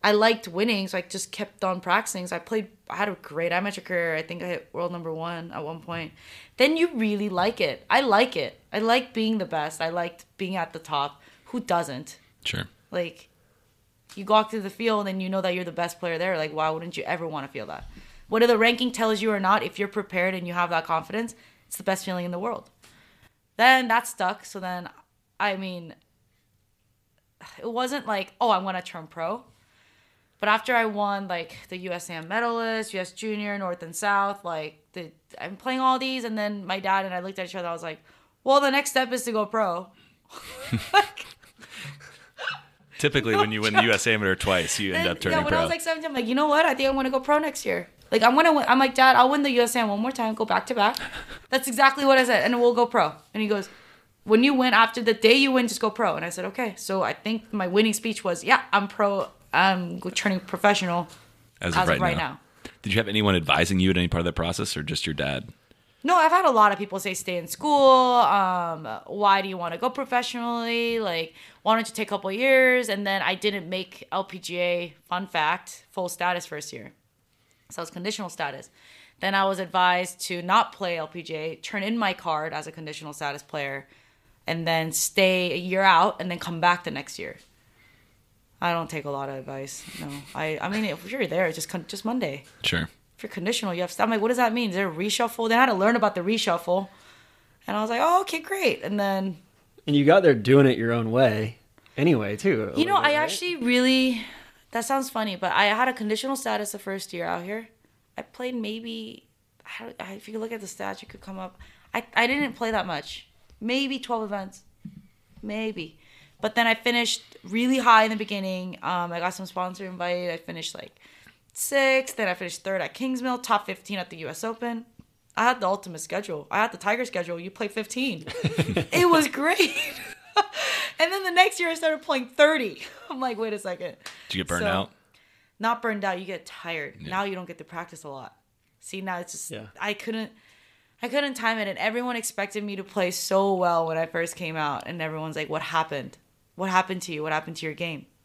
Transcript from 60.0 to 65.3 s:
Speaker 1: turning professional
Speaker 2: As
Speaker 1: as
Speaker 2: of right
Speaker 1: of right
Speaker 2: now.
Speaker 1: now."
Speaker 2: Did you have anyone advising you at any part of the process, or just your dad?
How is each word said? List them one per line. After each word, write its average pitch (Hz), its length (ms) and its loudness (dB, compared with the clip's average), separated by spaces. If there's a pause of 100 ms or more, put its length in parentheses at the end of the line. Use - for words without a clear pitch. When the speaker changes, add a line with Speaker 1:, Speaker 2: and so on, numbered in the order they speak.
Speaker 1:
turning 190 300 0
professional 180 680 2 (520)
Speaker 2:
As 170 160 -2
Speaker 1:
as 185 80 4
Speaker 2:
of - 60 2
right - 80 6
Speaker 1:
of - 40 0
right 175 160 0
Speaker 2:
now. 156 120 -4
Speaker 1:
now." - 100 -14 (440)
Speaker 2:
Did - 100 -2
you 110 60 4
have 104 100 -2
anyone 104 260 4
advising 85 460 4
you 92 80 6
at 90 80 4
any 87 100 4
part 85 140 0
of 85 40 0
the 85 80 0
process, - 440 -4
or 76 60 -6
just 80 220 -4
your 80 80 -2
dad? 71 360 -4 (560)